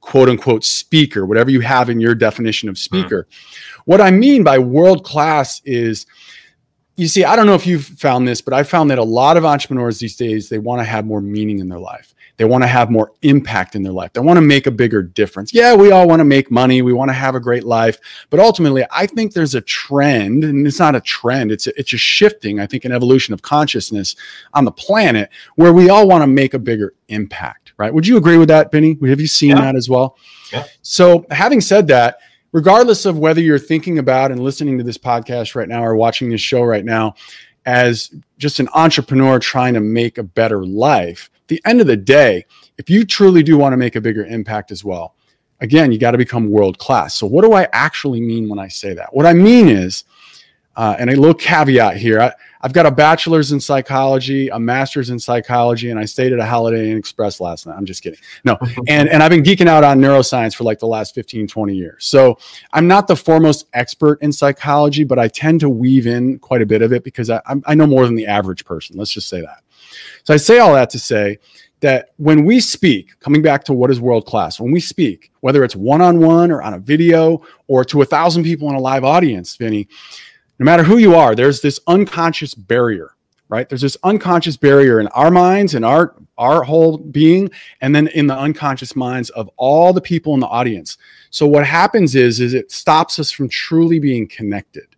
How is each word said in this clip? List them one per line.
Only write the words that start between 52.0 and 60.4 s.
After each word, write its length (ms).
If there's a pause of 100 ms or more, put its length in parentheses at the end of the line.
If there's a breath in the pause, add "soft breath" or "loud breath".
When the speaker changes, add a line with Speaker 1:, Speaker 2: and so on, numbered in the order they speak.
Speaker 1:
I, 140 (280 soft breath)
I've 120
got 140
a 40
bachelor's 600
in 80
psychology, 880
a 100
master's 540
in 80
psychology, 720
and 80
I 60
stayed 280
at 60
a 60
Holiday 440
Inn 80
Express 420
last 280
night. 100
I'm 80
just 160
kidding. 180 (240 loud breath)
No, 140 (140)
Speaker 2:
<laughs> 160
Speaker 1:
and, 200
and 140
I've 80
been 140
geeking 240
out 160
on 160
neuroscience 560